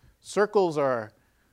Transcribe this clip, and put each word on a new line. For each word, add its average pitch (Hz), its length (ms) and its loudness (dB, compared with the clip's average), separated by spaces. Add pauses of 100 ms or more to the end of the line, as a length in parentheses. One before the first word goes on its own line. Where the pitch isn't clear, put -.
(200)
circles 196 580 0
are 127 340 -2 (420)